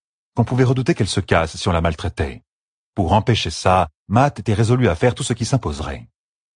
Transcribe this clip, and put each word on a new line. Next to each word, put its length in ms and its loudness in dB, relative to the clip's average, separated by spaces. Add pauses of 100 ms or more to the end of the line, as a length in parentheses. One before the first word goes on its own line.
(340)
qu'on 100 4
pouvait 200 2
redouter 300 0
qu'elle 140 -2
se 120 -4
casse 360 0
si 120 -4
on 40 2
la 100 2
maltraitait. 600 -4 (520)
Pour 180 0
empêcher 380 2
ça, 400 2 (180)
Matt 300 2
était 160 -2
résolu 340 2
à 60 2
faire 200 0
tout 80 -8
ce 120 -4
qui 100 -6
s'imposerait. 640 -4 (460)